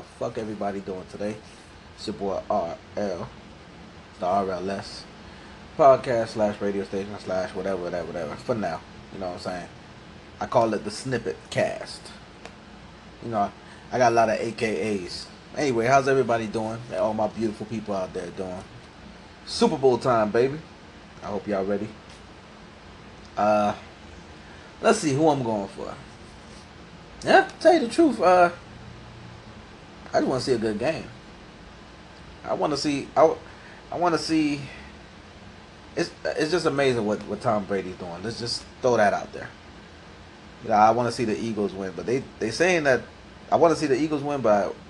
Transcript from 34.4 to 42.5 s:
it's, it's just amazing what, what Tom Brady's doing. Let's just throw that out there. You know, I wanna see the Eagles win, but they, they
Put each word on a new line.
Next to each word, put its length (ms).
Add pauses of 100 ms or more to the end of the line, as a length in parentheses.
it's, 160 (140)
it's 260
just 140
amazing 400
what, 220
what 120
Tom 240
Brady's 320
doing. 280
Let's 160
just 260 (160)
throw 160
that 160
out 180
there. 160 (1160)
You 80
know, 40
I 160
wanna 220
see 100
the 160
Eagles 320
win, 240
but 100
they, 180 (160)
they 120